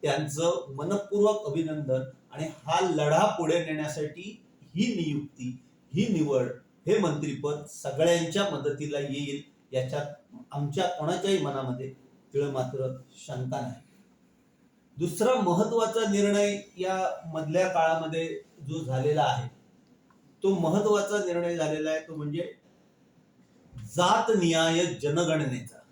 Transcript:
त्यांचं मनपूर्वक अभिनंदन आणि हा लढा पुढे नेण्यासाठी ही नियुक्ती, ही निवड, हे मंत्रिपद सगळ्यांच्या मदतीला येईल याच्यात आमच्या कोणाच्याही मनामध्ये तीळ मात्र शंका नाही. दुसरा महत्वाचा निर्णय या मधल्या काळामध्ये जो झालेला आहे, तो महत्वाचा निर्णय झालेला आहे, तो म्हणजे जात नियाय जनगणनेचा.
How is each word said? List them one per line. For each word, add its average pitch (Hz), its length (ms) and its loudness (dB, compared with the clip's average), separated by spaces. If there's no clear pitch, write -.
त्यांचं 151 720 0
मनपूर्वक 202 720 0
अभिनंदन 147 560 -2
आणि 156 180 -6
हा 165 240 2
लढा 151 360 4
पुढे 170 280 2
नेण्यासाठी 156 640 -6
ही 226 300 0
नियुक्ती, 147 560 -4
ही 208 200 0
निवड, 143 360 2
हे 208 120 4
मंत्रिपद 147 760 -2
सगळ्यांच्या 165 760 2
मदतीला 143 480 -4
येईल 139 440 -4
याच्यात 131 600 -6
आमच्या 147 360 0
कोणाच्याही 175 500 0
मनामध्ये 131 560 -4
तीळ 143 160 0
मात्र 131 380 -2
शंका 127 420 -6
नाही. 127 200 -8
दुसरा 220 440 2
महत्वाचा 220 680 2
निर्णय 202 460 2
या 185 180 -2
मधल्या 160 340 0
काळामध्ये 160 580 2
जो 160 160 -6
झालेला 143 380 2
आहे, 123 260 0
तो 196 120 4
महत्वाचा 202 680 2
निर्णय 175 320 0
झालेला 156 340 0
आहे, 156 180 0
तो 165 80 -10
म्हणजे 147 360 -6
जात 220 400 4
नियाय 165 480 4
जनगणनेचा. 147 840 0